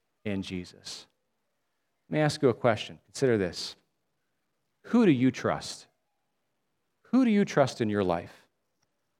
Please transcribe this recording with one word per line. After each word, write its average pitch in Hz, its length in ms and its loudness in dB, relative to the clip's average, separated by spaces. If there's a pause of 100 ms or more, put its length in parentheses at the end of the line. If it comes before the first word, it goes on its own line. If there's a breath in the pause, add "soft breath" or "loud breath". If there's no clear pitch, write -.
(260)
in 98 160 -6
Jesus. - 640 -14 (1040)
Let - 40 -6
me 151 80 0
ask 151 200 0
you 135 80 4
a 113 40 0
question. 107 440 -2 (100)
Consider 123 300 0
this. 87 380 -6 (1080)
Who 233 220 2
do 175 60 6
you 131 180 4
trust? - 580 -6 (1200)
Who 254 140 4
do 233 60 2
you 202 140 4
trust - 360 0
in 110 80 0
your 104 140 0
life? 87 300 -2 (880)